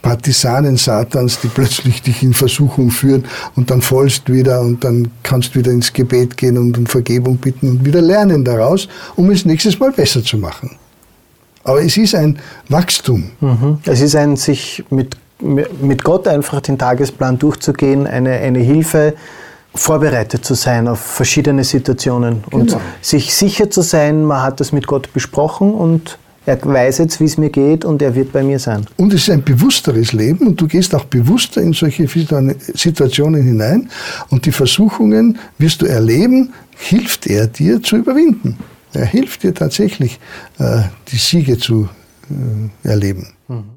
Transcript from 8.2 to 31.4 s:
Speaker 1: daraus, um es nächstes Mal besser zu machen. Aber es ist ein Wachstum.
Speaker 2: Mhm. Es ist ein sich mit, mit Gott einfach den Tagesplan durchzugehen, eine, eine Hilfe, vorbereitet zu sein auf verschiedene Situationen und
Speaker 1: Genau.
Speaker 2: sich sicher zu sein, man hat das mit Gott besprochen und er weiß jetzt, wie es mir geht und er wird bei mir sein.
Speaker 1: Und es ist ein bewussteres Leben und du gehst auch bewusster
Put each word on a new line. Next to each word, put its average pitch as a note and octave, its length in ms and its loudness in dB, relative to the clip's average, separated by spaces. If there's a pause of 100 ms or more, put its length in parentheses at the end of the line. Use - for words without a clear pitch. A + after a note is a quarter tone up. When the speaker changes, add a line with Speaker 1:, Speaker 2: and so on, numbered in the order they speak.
Speaker 1:
daraus, B2 420 0 (280)
um F#3 160 4
es F#3 120 0
nächstes E3+ 360 2
Mal C4+ 120 2
besser C3 320 0
zu - 140 -4
machen. G2 400 -8 (840)
Aber C#3+ 200 2
es F3 140 0
ist G#3+ 180 2
ein D3+ 220 2 (320)
Wachstum. C#3 640 -2 (100)
Speaker 2:
Mhm. C#3 440 0
Es C3 140 0
ist C#3+ 160 2
ein D3 220 2
sich - 520 -4
mit, C3 280 -2 (240)
mit C#3 640 -2
Gott F3 240 2
einfach C#3+ 340 -2
den C3+ 160 -2
Tagesplan C3 640 -2
durchzugehen, C#3 680 0
eine, B2+ 240 -2
eine B2+ 280 0
Hilfe, D3+ 560 2 (600)
vorbereitet C3 680 -2
zu - 80 -2
sein A#2+ 340 0
auf A#2 120 -2
verschiedene C3+ 640 0
Situationen A#2+ 880 -2
und A#2+ 160 2
Speaker 1:
Genau. A#2 140 0 (200)
Speaker 2:
sich - 340 -2
sicher G3+ 340 0
zu F#3+ 120 0
sein, D#3 420 2
man C#3+ 180 0
hat C3 180 -4
das C#3 120 -2
mit C#3+ 160 -2
Gott C#3 260 -4
besprochen D#3 600 -2
und E3 440 -2 (300)
er C3 160 -2
weiß C3+ 360 2
jetzt, D#3+ 200 0
wie D#3+ 60 2
es D3+ 120 0
mir D3+ 120 2
geht D3 340 2
und D3+ 180 0
er C3 140 0
wird C3+ 160 -2
bei C#3 100 0
mir C#3 160 0
sein. G#2+ 280 -4 (100)
Speaker 1:
Und G3+ 180 2
es E3+ 100 2
ist - 60 0
ein D3+ 140 2
bewussteres B2+ 680 2
Leben C#3 340 0
und F3 140 0
du D#3+ 40 2
gehst F3 300 0
auch C#3 80 -2
bewusster C3 580 0